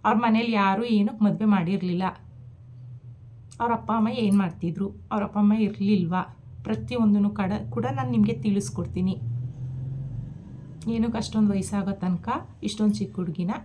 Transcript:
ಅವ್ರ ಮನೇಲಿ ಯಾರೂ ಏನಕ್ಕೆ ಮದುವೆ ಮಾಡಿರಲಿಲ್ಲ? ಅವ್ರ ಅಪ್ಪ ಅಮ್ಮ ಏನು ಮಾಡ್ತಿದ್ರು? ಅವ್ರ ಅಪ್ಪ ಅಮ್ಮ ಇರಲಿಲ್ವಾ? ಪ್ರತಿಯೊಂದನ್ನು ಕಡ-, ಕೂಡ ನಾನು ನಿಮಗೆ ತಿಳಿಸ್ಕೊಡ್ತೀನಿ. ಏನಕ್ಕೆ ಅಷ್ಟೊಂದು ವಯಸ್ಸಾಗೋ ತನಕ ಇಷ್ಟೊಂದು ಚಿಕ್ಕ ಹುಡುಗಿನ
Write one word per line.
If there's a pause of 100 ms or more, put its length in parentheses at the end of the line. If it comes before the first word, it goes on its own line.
ಅವ್ರ
ಮನೇಲಿ
ಯಾರೂ
ಏನಕ್ಕೆ
ಮದುವೆ
ಮಾಡಿರಲಿಲ್ಲ? (1600)
ಅವ್ರ
ಅಪ್ಪ
ಅಮ್ಮ
ಏನು
ಮಾಡ್ತಿದ್ರು? (220)
ಅವ್ರ
ಅಪ್ಪ
ಅಮ್ಮ
ಇರಲಿಲ್ವಾ? (400)
ಪ್ರತಿಯೊಂದನ್ನು
ಕಡ-,
ಕೂಡ
ನಾನು
ನಿಮಗೆ
ತಿಳಿಸ್ಕೊಡ್ತೀನಿ. (1700)
ಏನಕ್ಕೆ
ಅಷ್ಟೊಂದು
ವಯಸ್ಸಾಗೋ
ತನಕ (340)
ಇಷ್ಟೊಂದು
ಚಿಕ್ಕ
ಹುಡುಗಿನ (140)